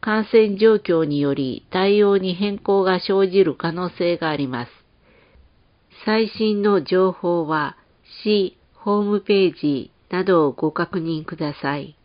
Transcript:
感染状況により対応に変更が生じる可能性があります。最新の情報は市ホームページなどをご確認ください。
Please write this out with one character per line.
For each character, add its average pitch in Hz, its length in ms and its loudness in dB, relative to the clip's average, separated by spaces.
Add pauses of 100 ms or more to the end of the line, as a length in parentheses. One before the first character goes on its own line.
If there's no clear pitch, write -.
感 214 240 -2
染 214 320 2
状 214 200 4
況 170 260 0
に 147 180 -2
よ 139 140 0
り 135 340 -6
対 202 340 2
応 202 140 4
に 185 160 -2
変 202 240 -4
更 196 240 0
が 185 180 0
生 196 280 0
じ 190 160 4
る 151 120 0
可 165 160 -6
能 180 180 -6
性 175 280 -2
が 165 120 -4
あ 151 60 -2
り 143 120 -4
ま 120 180 -6
す。 - 60 -20 (1300)
最 220 220 0
新 208 360 -2
の 202 200 2
情 185 280 2
報 175 360 -2
は 151 300 -4 (460)
市 208 340 0 (160)
ホ 208 280 -2
ー - 20 -2
ム 202 180 0
ペ 196 280 2
ー 160 40 -6
ジ 143 380 -4 (180)
な 180 140 -2
ど 175 240 4
を 127 60 -2
ご 156 180 -2
確 175 280 -6
認 160 240 -6
く 165 120 -12
だ 151 260 -6
さ 143 160 -4
い。 147 280 -12